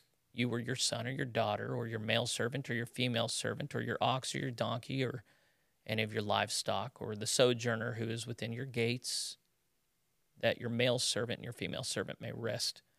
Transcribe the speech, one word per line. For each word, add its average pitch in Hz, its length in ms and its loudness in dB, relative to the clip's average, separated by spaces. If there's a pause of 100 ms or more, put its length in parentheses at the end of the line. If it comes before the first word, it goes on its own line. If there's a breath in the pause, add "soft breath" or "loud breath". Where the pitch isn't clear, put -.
(340)
you 120 160 2
or 117 100 0
your 113 160 -2
son 117 320 0
or 127 40 -2
your 139 140 -2
daughter 110 480 2
or 120 140 -2
your 110 120 -4
male 113 280 2
servant 120 420 0
or 127 60 0
your 117 100 0
female 117 440 2
servant - 440 -2
or 120 80 0
your 113 180 0
ox 127 360 2
or 139 40 -2
your 135 120 -2
donkey 123 520 -2
or 120 200 -2 (640)
any 110 160 2
of 104 100 -4
your 107 80 0
livestock 104 800 0
or - 140 -4
the 104 100 -6
sojourner 120 680 4
who 113 140 -2
is 113 200 -4
within 117 260 -4
your 123 120 -6
gates, 120 720 -2 (1040)
that - 200 2
your 120 100 -4
male 120 300 4
servant 117 380 0
and - 60 -12
your 120 100 -8
female - 300 -4
servant - 380 -4
may 113 100 -6
rest 117 520 -4 (160)